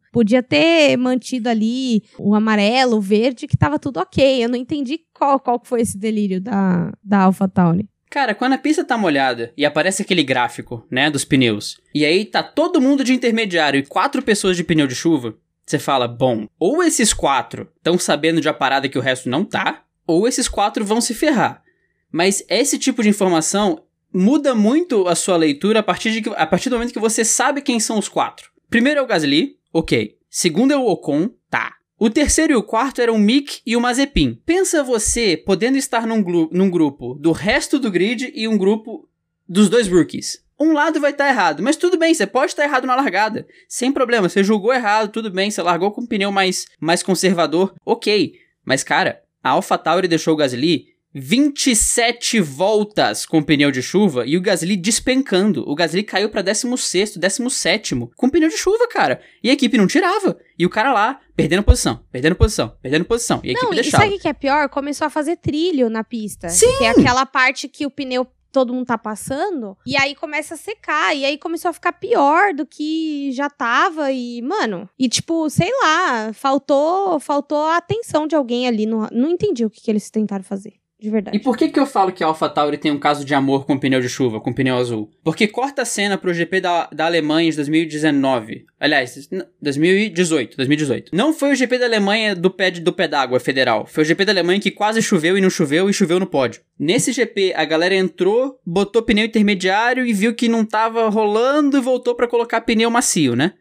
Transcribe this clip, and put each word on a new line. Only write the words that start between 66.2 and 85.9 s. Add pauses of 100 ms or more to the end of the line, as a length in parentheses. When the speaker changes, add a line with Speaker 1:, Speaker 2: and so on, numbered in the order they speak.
Speaker 2:
Sim! (120)
Speaker 1:
Que
é
aquela
parte
que
o
pneu (240)
todo
mundo
tá
passando,
e
aí
começa
a
secar,
e
aí
começou
a
ficar
pior
do
que
já
tava,
e,
mano,
e
tipo,
sei (120)
lá,
faltou,
faltou
a
atenção
de
alguém
ali,
não,
não
entendi
o
que
que
eles
tentaram
fazer. (220)
De
verdade.
Speaker 2:
E
por
que
que
eu
falo
que
a
AlphaTauri
tem
um
caso
de
amor
com
pneu
de
chuva,
com
pneu
azul? (120)
Porque
corta
a
cena